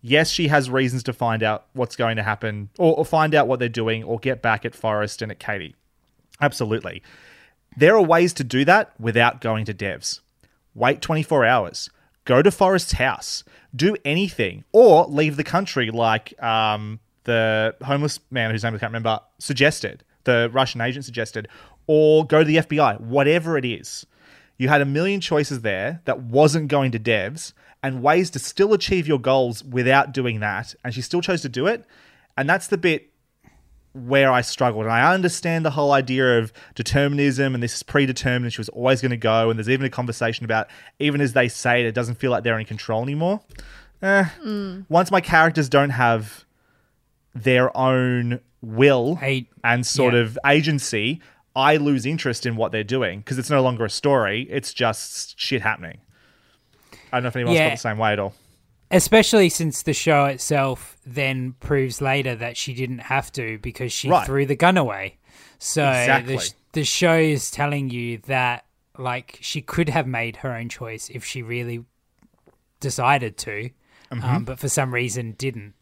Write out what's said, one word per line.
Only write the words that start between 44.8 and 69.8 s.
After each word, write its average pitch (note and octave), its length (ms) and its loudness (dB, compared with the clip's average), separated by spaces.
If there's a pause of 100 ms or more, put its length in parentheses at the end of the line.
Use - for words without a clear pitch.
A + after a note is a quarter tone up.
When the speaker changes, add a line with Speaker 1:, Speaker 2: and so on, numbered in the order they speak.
Speaker 1:
once E3+ 240 2
my F#3+ 80 4
characters D#3+ 480 2
don't C#3 220 4
have A#2 560 0 (880)
their B2+ 400 2
own B2+ 640 0 (220)
will B2+ 540 2
Speaker 3:
Hey, C3+ 340 -4 (140)
Speaker 1:
and A#2+ 220 2
sort B2+ 280 2
Speaker 3:
yeah. A#2+ 80 4
Speaker 1:
of A2+ 240 -4
agency, C#3+ 760 0 (360)
I C#3+ 220 4
lose C#3+ 280 0
interest C#3 400 -4
in A#2 100 -2
what A2 160 -2
they're A2 140 -2
doing G2+ 380 -4
'cause C3 140 -8
it's B2+ 120 -6
no C#3+ 120 2
longer B2 220 0
a G#2+ 60 -4
story. A#2 600 0
It's - 240 -8
just - 640 -4
shit B2 240 -4
happening. F2+ 340 -4 (1120)
I B2+ 60 -2
don't B2 60 -2
know B2 40 -2
if A#2 80 -6
anyone C3 160 -2
else E3+ 80 4
Speaker 3:
Yeah. D#3 80 4
Speaker 1:
felt C#3 120 -2
the - 100 -14
same G#2+ 80 -4
way A2 160 2
at G#2 60 -2
all. G2 140 -4 (600)
Speaker 3:
Especially G#3 560 6
since D#3 340 -4
the D#3 100 0
show C#3+ 320 2
itself C3+ 800 -2
then C3 560 -4
proves C3+ 400 -2
later C3+ 340 -2
that A#2 220 -10
she - 160 -8
didn't B2 260 -8
have C3+ 340 -4
to A2+ 260 -8
because A#2+ 340 -8
she - 160 -6
Speaker 1:
Right. D#3 160 2
Speaker 3:
threw C#3 200 0
the C#3 100 -2
gun F3+ 220 4
away. G2+ 400 -4 (420)
So D3 300 -2
Speaker 1:
Exactly. B2+ 460 0
Speaker 3:
the, G#2 60 -4
sh-, F2 100 -6 (220)
the D#3 100 -2
show E3 340 2
is D#3 340 0
telling C#3+ 380 -4
you A#2+ 280 -6 (100)
that, B2+ 380 -2 (320)
like, B2+ 440 -8
she - 200 -8
could E3+ 280 -2